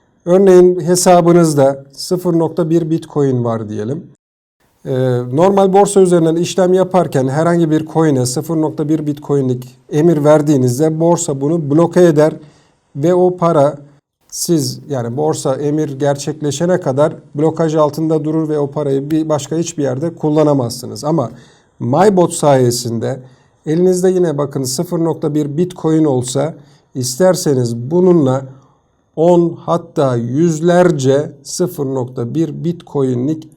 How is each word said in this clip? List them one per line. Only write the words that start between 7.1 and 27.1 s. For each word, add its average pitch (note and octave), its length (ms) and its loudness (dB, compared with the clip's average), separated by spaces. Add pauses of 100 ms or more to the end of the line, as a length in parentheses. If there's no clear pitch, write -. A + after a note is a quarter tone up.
herhangi E3 440 0
bir D#3 140 0
coin'e D#3 400 0
sıfır D3+ 300 -6
nokta D#3 340 -4
bir D3+ 180 -2
Bitcoin'lik C#3 720 -4 (140)
emir D3+ 320 2
verdiğinizde D3+ 760 2
borsa E3 420 0
bunu D3 300 -2
bloke E3+ 320 4
eder D#3 300 4 (640)
ve D3 180 0
o F3+ 240 2
para D3+ 400 2 (540)
siz, C3 480 -2 (100)
yani A#2+ 280 -6
borsa D3+ 380 -2
emir D3 440 -4
gerçekleşene D3 800 -2
kadar C#3+ 360 0 (200)
blokaj D#3 400 0
altında D#3 480 0
durur D#3 260 -2
ve D3+ 100 -2
o C#3 120 -4
parayı C#3 400 -4
bir D#3 180 -2
başka D3+ 260 -2
hiçbir E3 280 -4
yerde C#3 320 -4
kullanamazsınız. C3+ 880 -2
Ama C#3 280 -2 (480)
MyBot E3+ 540 2
sayesinde B2 840 0 (460)
elinizde F3+ 440 2
yine F3+ 280 0
bakın C#3+ 260 -4
sıfır E3+ 360 -6
nokta D#3+ 360 -2
bir C#3+ 220 -4
Bitcoin D#3+ 460 0
olsa C3+ 520 -2 (400)
isterseniz C3 800 0